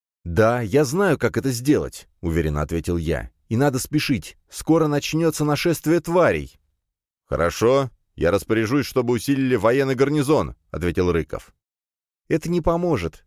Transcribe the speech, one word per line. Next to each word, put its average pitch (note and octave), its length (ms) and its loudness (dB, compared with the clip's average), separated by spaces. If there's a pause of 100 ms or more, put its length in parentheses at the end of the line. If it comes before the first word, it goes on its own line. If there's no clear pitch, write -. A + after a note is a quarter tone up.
(240)
«Да, A2 380 2
я A#2+ 240 2
знаю, E3 320 0
как A#2 200 -2
это B2 140 0
сделать», — A#2+ 560 0 (140)
уверенно D#2 400 0
ответил E2+ 360 -2
я. D#2 340 -4 (180)
«И A2+ 80 -2
надо C3 220 0
спешить. - 580 -4 (120)
Скоро D#3+ 380 2
начнётся D3+ 560 -2
нашествие D3+ 560 0
тварей». C#3+ 600 0 (680)
«Хорошо. A2 640 0 (260)
Я E2 160 2
распоряжусь, A2+ 540 0
чтобы B2 280 0
усилили C3 420 0
военный C3 400 2
гарнизон», — C3+ 600 2 (160)
ответил F2 400 -2
Рыков. - 420 -4 (760)
«Это E3 200 -2
не F3 120 0
поможет. E3 640 -4